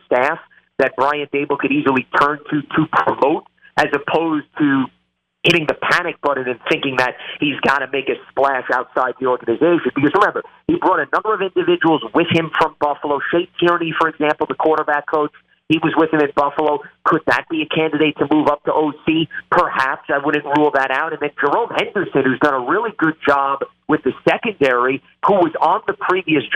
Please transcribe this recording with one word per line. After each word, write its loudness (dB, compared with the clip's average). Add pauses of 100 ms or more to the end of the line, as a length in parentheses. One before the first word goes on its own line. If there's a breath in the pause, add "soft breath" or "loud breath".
staff 0 (400 soft breath)
that 0
Brian 0
Daboll -2
could -2
easily 0 (120)
turn 2 (100)
to, -2
to 0
promote, 0 (300 soft breath)
as 2
opposed -2 (120)
to 2 (580)
hitting 2
the 0
panic -2
button -2
and -4 (100)
thinking -2
that 0 (240 loud breath)
he's -2
gotta 0
make -4
a -2 (140)
splash 0
outside -2
the -2
organization. 2
Because 2
remember, 2 (240 loud breath)
he 2
brought 0
a -4
number 0
of -2
individuals 2 (100)
with 2
him 0
from 0
Buffalo. -2 (120)
Shea 0 (120)
Tierney, 0
for 2
example, 0
the -6
quarterback 0
coach, -2 (380)
he 2
was 0
with 2
him 2
in 2
Buffalo. 0 (240 loud breath)
Could 2
that 2
be -2
a -2
candidate 0
to 0
move 4
up 0
to -2
O 0 (120)
C? 0 (240 loud breath)
Perhaps. 0
I 0
wouldn't -2
rule 2
that 0
out. -2
And -8
then -4
Jerome 0
Henderson, -2
who's 0
done 2
a -4
really -2
good 0 (120)
job 0 (300)
with 2
the -2 (140)
secondary, 0 (220 soft breath)
who 4
was 2 (100)
on 2
the -4
previous 0 (120)